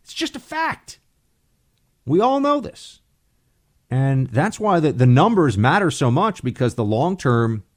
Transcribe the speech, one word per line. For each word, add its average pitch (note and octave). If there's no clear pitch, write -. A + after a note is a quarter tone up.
It's -
just -
a B3+
fact. -
We D#3
all C4+
know C#4+
this. -
And C3+
that's C#3+
why G3+
the, D3+
the B2
numbers D3+
matter D3
so C3
much, F#3
because B2
the A#2
long-term A#2